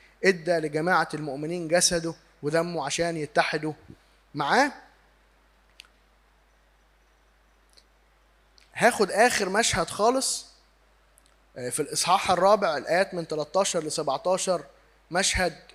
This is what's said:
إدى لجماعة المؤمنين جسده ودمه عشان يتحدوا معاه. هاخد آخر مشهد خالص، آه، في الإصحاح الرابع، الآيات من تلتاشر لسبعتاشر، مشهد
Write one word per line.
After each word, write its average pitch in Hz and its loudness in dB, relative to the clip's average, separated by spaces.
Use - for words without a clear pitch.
إدى 175 2
لجماعة 160 0
المؤمنين 151 -6
جسده 165 0
ودمه 165 -2
عشان 170 -2
يتحدوا 156 -2
معاه. 175 2
هاخد 220 2
آخر 202 2
مشهد 196 0
خالص، 247 0
آه، 123 -10
في 123 -4
الإصحاح 170 0
الرابع، 180 4
الآيات 175 0
من 170 -6
تلتاشر 160 -2
لسبعتاشر، 160 -2
مشهد 180 0